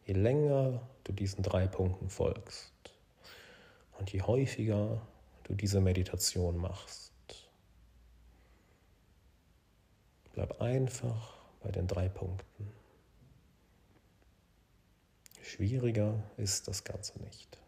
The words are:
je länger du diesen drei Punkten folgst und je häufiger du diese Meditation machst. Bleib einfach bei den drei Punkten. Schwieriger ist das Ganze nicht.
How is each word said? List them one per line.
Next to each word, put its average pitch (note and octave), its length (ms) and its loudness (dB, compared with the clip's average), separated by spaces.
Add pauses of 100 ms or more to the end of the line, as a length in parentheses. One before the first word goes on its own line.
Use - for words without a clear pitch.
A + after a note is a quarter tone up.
je G2 80 0
länger C3+ 640 4 (240)
du - 80 -6
diesen G2 300 -2
drei F#2+ 240 2
Punkten F#2 420 0
folgst - 640 -4 (1300)
und G2 140 -4
je F#2+ 100 0
häufiger A2 800 2 (420)
du - 100 -4
diese G2 260 2
Meditation F2+ 760 2
machst. - 560 -8 (3250)
Bleib - 280 -6
einfach A#2+ 760 0 (260)
bei G2+ 100 -4
den F2+ 160 0
drei F#2 220 2
Punkten. F#2+ 640 -6 (2750)
Schwieriger A2 800 2 (160)
ist - 300 -2
das - 160 -6
Ganze - 380 -10
nicht. - 460 -18